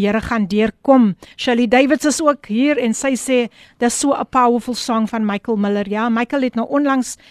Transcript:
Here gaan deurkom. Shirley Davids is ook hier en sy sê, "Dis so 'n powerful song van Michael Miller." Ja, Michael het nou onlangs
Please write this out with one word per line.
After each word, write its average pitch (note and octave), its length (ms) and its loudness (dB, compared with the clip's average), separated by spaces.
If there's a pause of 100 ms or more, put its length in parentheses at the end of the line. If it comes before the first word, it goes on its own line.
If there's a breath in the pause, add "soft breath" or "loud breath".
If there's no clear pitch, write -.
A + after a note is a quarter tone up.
Here G#3 180 0
gaan A3+ 240 -2
deurkom. G#3+ 640 2 (260 loud breath)
Shirley A#3+ 320 0
Davids C4 400 2
is D4 160 0
ook C#4+ 240 0
hier C4 320 0
en A#3 160 0
sy C4+ 240 -2
sê, B3 300 -2 (320 soft breath)
"Dis A#3+ 180 0
so C#4 160 0
'n - 160 -4
powerful A#3+ 440 0
song A3+ 340 -2
van A3 180 -4
Michael G#3 300 -4
Miller." G3+ 340 -2
Ja, G#3+ 180 -2
Michael A#3+ 340 -2
het B3+ 120 -2
nou A3+ 140 -4
onlangs C#4 480 -2 (140 soft breath)